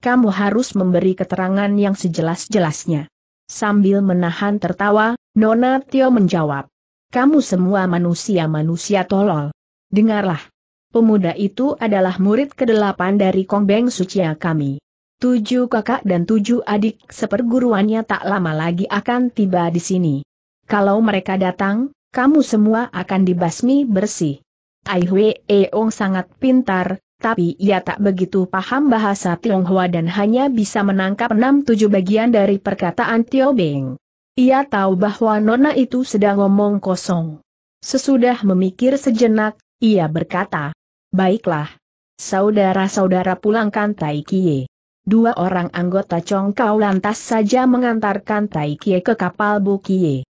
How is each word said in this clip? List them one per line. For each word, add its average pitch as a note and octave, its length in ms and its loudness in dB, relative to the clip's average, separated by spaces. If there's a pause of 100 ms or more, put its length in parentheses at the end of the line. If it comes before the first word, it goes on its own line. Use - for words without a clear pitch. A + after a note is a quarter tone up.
Kamu B3 320 4
harus G3+ 400 -2
memberi F#3 400 2
keterangan F#3+ 640 -2
yang G3+ 160 0
sejelas-jelasnya." E3+ 1120 -2 (400)
Sambil G3+ 560 0
menahan F#3 560 0
tertawa, G#3 560 0 (240)
Nona A#3 400 2
Tio C4 320 2
menjawab, E3 560 0 (440)
Kamu C4+ 320 2
semua F#3 480 0
manusia-manusia E3+ 1120 -2
tolol. F3+ 480 0 (400)
Dengarlah. G3+ 480 0 (560)
Pemuda G#3 400 2
itu G#3 400 -2
adalah F#3 480 0
murid A3+ 320 0
kedelapan G3+ 640 0
dari F#3+ 320 0
Kong G#3 160 0
Beng A3+ 240 2
Sucia F#3 480 -2
kami, D3 400 -2 (420)
tujuh B3 480 0
kakak A#3 400 -2
dan F3 160 0
tujuh A3 400 0
adik G#3 480 -2
seperguruannya A3+ 960 0
tak - 160 -4
lama F3+ 320 -2
lagi E3+ 320 -2
akan A#3+ 400 -2
tiba F3+ 400 0
di E3+ 80 -2
sini. E3+ 400 0 (480)
Kalau G3+ 400 0
mereka F#3+ 320 -2
datang, G3 560 -2 (180)
kamu C#4 300 2
semua A3 480 0
akan F#3+ 400 -2
dibasmi F3+ 560 0
bersih. F#3+ 560 -2 (400)
Tai F#3 240 -2
Hwee G3 720 2
Ong A3 160 0
sangat F#3+ 480 -4
pintar, G3 560 0 (240)
tapi F#3+ 400 0
ia F#3+ 240 2
tak - 160 -6
begitu F#3 480 0
paham B3+ 400 -2
bahasa G3+ 480 0
Tionghoa F#3 560 0
dan E3+ 160 -2
hanya G#3+ 400 0
bisa A3 320 -2
menangkap G3+ 560 0
enam C#4 320 2
tujuh G#3+ 240 2
bagian G#3 400 2
dari G3+ 240 2
perkataan G3+ 720 -2
Tio C4+ 240 2
Beng. C#3+ 480 -2 (400)
Ia C4 240 4
tahu G3 320 0
bahwa G#3 400 0
nona A#3+ 400 2
itu B3+ 240 0
sedang G3+ 400 0
ngomong G3+ 400 2
kosong. F3 640 -4 (400)
Sesudah B3 560 2
memikir F#3+ 560 0
sejenak, A3 640 0 (240)
ia G3 240 4
berkata, E3 640 -4 (400)
Baiklah. F#3 560 0 (480)
Saudara-saudara, F#3+ 1200 0
pulangkan G#3+ 560 -2
Tai D3+ 320 -4
Kie. E3 400 0 (400)
Dua A3+ 320 2
orang F3+ 360 -2
anggota F3+ 520 -2
Chong G3+ 320 -2
Kau G#3+ 200 0
lantas G#3 440 0
saja A#3+ 480 0
mengantarkan G#3+ 800 -2
Tai D3+ 320 -4
Kie F#3 240 0
ke - 80 0
kapal G#3 480 -2
Bu G3 200 0
Kie. E3 500 -2